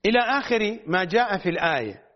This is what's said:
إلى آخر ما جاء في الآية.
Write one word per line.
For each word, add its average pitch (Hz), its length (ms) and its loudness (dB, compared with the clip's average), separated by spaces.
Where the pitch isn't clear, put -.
إلى 226 140 4
آخر 233 680 0
ما 185 160 2
جاء 202 340 0
في 180 120 -2
الآية. 151 560 -2